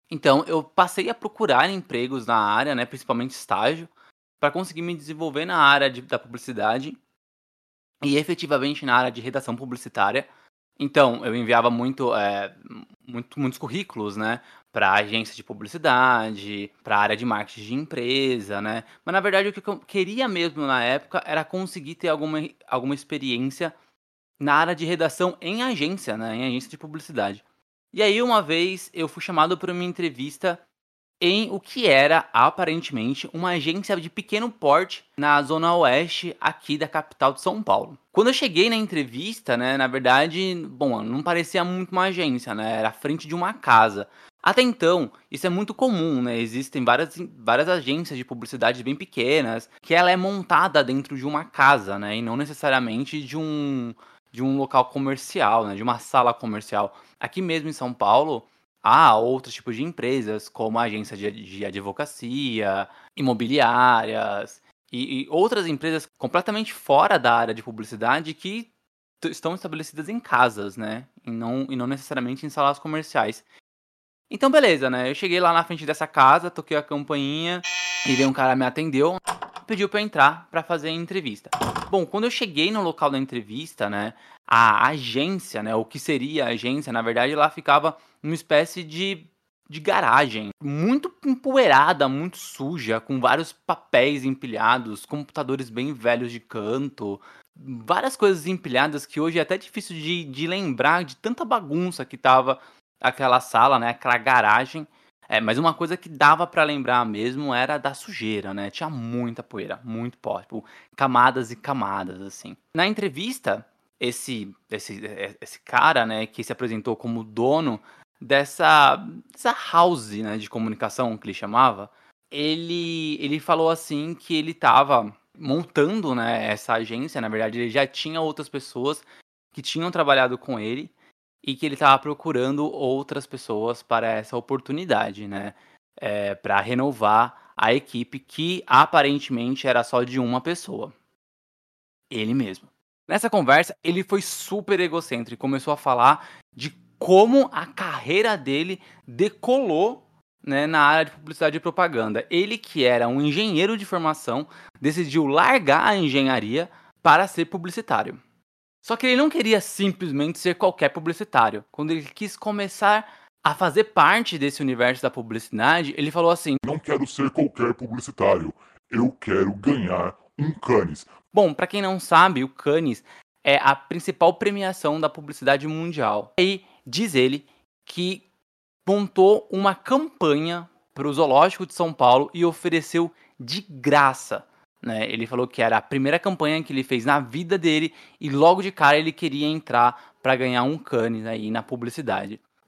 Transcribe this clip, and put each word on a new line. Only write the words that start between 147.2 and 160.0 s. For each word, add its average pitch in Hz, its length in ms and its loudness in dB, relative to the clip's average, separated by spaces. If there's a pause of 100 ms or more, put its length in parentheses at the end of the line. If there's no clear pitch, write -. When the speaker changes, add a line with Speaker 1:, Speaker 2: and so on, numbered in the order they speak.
Speaker 1:
a 156 140 -4
carreira 180 720 -2
dele 151 440 -4 (240)
decolou, 202 1040 0 (320)
né, 143 240 -2
na 160 140 2
área 151 320 4
de - 0 -
publicidade 156 460 -2
e - 20 -8
propaganda. 127 680 -2
Ele, 208 280 -2
que 151 280 -2
era 120 240 4
um 135 120 0
engenheiro 185 560 0
de 196 80 -10
formação, 156 640 -4 (320)
decidiu 151 480 0
largar 165 580 4
a 208 120 2
engenharia 135 760 0 (300)
para 165 260 6
ser 165 200 -4
publicitário. 175 680 -4 (680)
Só 226 120 -4
que 262 100 -2
ele 247 80 2
não 294 140 2
queria 220 320 2
simplesmente 170 760 -4